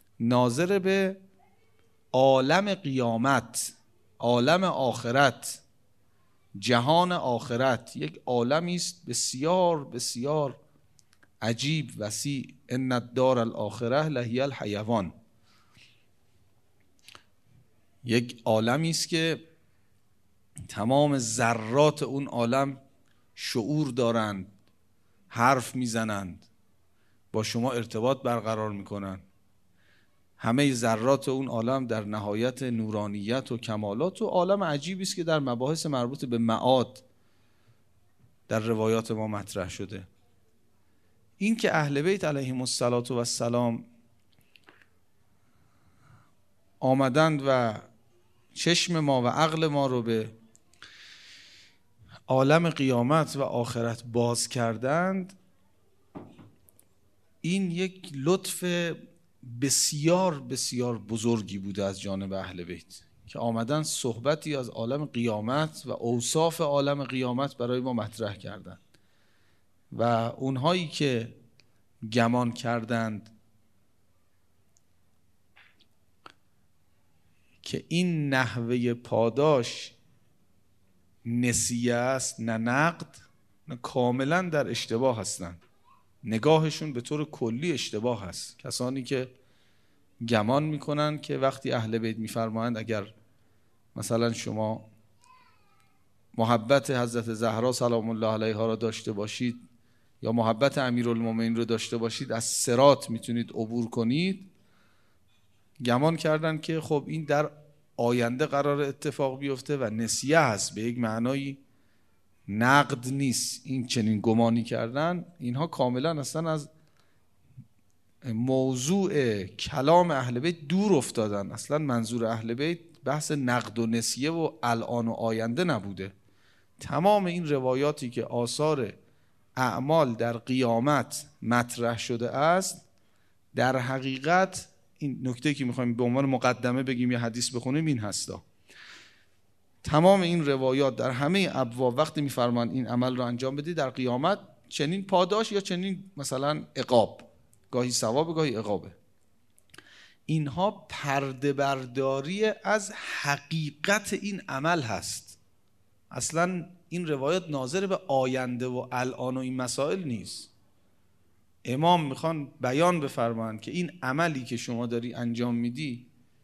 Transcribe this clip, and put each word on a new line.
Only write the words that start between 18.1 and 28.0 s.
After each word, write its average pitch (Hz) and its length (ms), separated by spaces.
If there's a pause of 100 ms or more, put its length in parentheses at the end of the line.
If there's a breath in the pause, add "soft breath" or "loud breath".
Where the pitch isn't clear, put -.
عالمی 120 440
است - 180
که 160 360 (1200)
تمام 139 500
ذرات 117 840
اون 135 240
عالم 131 500 (580)
شعور 139 560
دارند، 113 600 (760)
حرف 123 480
می‌زنند، 110 680 (840)
با 110 120
شما 120 280
ارتباط 120 500